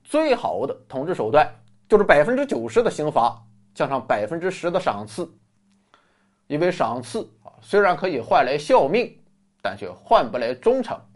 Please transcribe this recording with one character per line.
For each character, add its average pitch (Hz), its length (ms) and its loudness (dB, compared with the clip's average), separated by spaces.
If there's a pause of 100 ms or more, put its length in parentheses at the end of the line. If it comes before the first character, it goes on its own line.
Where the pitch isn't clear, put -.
最 302 320 0
好 95 320 -4
的 - 80 -4 (140)
统 135 180 -8
治 180 80 -4
手 110 160 -4
段 143 180 4 (400)
就 220 80 6
是 202 60 6
百 151 220 6
分 247 120 -2
之 285 80 0
九 117 240 -4
十 226 140 2
的 214 80 2
刑 151 220 -4
罚 117 280 0 (320)
加 156 140 -4
上 131 180 -4
百 107 220 -2
分 165 140 -6
之 180 100 -4
十 175 180 -6
的 175 120 -2
赏 107 260 -4
赐， 170 260 -10 (1160)
因 147 100 -4
为 175 140 0
赏 123 280 -4
赐 185 220 -8 (220)
啊， - 160 -20
虽 202 200 0
然 180 160 2
可 202 120 -4
以 143 100 -4
换 139 260 2
来 135 140 -2
效 170 300 2
命， 214 280 -2 (460)
但 98 140 -6
却 101 120 -12
换 143 400 2
不 104 80 -8
来 120 160 -2
忠 240 300 0
诚， - 180 -10 (160)